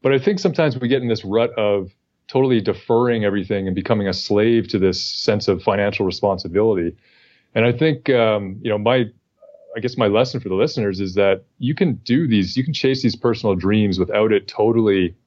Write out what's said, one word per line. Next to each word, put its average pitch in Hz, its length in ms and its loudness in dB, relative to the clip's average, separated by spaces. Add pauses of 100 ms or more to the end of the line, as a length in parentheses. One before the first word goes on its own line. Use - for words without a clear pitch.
But 135 100 2
I 135 60 2
think 190 200 0
sometimes 156 400 0
we 123 100 -4
get 131 140 6
in 120 60 0
this 107 180 -2
rut 113 320 0
of 101 320 0 (380)
totally 127 340 2
deferring 117 640 0
everything 98 400 -2
and 92 100 -2
becoming 98 320 -2
a 90 60 -2
slave 110 540 0
to 107 100 -2
this 92 240 0
sense - 440 -2
of 95 160 0
financial 101 440 -2
responsibility. 92 920 -2 (580)
And 113 120 2
I 120 60 2
think, 143 360 0
um, 107 540 0
you 113 80 -4
know, 104 80 0
my, 117 260 2 (720)
I 113 40 -6
guess 123 180 -6
my 117 80 2
lesson 113 340 2
for - 80 -10
the 92 60 -2
listeners 101 460 -2
is 95 140 -4
that 98 300 2 (140)
you 143 160 -2
can 151 220 0
do 143 300 -2
these, 101 300 0
you 127 80 -2
can 160 80 -4
chase 135 300 -2
these 107 140 0
personal 110 380 -2
dreams 98 440 0
without 104 340 2
it 98 160 0
totally 104 680 0 (120)